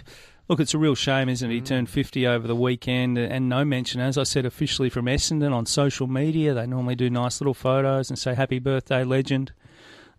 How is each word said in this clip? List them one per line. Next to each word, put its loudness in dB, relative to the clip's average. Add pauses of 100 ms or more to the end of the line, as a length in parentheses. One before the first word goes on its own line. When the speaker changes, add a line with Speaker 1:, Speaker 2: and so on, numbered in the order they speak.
(480)
Speaker 1:
look, 2
it's 0
a 2
real 4
shame, 0
isn't -2
it? -2
He 0
Speaker 2:
Mm. -8
Speaker 1:
turned 0
fifty -2
over 2
the 0
weekend 0
and, -2
and 0
no 2
mention, -2
as 0
I 2
said, 0
officially -2
from -2
Essendon 0
on 0
social 0
media. 0
They -2
normally -2
do 2
nice -2
little 0
photos 0
and -6
say, -2
"Happy 0
birthday, 0
legend." 0 (680)